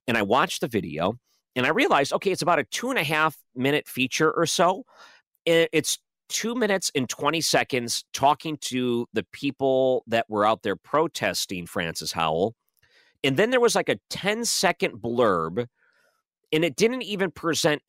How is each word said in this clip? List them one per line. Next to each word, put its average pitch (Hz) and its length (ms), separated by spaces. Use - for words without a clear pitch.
And 117 100
I 107 60
watched 131 380
the 170 60
video 90 520
and 127 120
I - 20
realized, 156 440
okay, 185 180
it's 170 100
about 165 160
a 143 60
two - 260
and 262 80
a 180 60
half 156 340
minute 135 340
feature 131 440
or 160 160
so. 190 380
I-, 165 240
it's - 280
two 233 240
minutes 202 400
and - 160
twenty 151 320
seconds 123 640
talking 147 440
to 123 560
the - 180
people 131 760
that 113 240
were 104 160
out 107 160
there 98 140
protesting 101 880
Francis 82 460
Howell. 85 420
And 135 120
then 208 140
there 254 100
was, 240 140
like, 175 160
a 123 100
ten-second 190 880
blurb, 110 640
and 156 120
it 160 120
didn't 240 260
even 190 300
present 151 580